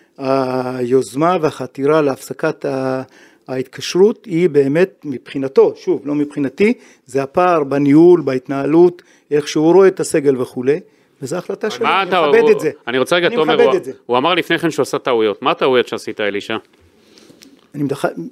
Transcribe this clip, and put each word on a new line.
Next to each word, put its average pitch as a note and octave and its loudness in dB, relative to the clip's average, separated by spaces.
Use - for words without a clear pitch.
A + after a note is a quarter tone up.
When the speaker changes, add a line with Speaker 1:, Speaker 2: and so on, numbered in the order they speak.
Speaker 1:
היוזמה B2+ 0
והחתירה C#3+ -2
להפסקת C#3 -6
ה-, C3 -4
ההתקשרות F3 -2
היא F3+ 0
באמת C#3+ 0
מבחינתו, C#3 0
שוב, D#3+ -4
לא D3 -4
מבחינתי, D3 -2
זה C#3 -4
הפער F3 2
בניהול, D3 4
בהתנהלות, C#3+ 0
איך D3 -2
שהוא D#3 2
רואה F#3+ 8
את F#3 -2
הסגל C#3+ 0
וכולי, B2+ -2
וזו C#3 -8
החלטה G3 -8
שלו, D#3 -4
Speaker 2:
מה F3+ 0
Speaker 1:
אני F#3 -6
Speaker 2:
אתה, F3+ 0
Speaker 1:
מכבד C#3+ 4
Speaker 2:
הוא, D3+ 4
Speaker 1:
את G3 2
זה. D3+ -2
Speaker 2:
אני B2 -2
רוצה C3 0
רגע, F3 0
Speaker 1:
אני D3 -2
Speaker 2:
תומר, D#3 0
Speaker 1:
מכבד D3+ 0
Speaker 2:
הוא, - 2
Speaker 1:
את - -4
זה. C3 -12
Speaker 2:
הוא A#2+ -2
אמר E3 0
לפני E3 -2
כן E3 -2
שהוא D3 -2
עשה C#3 -4
טעויות. A2 -2
מה C#3 0
הטעויות C3 0
שעשית, G#2+ -10
אלישע? G2+ -4
Speaker 1:
אני D3 -6
מדח-, C#3 -4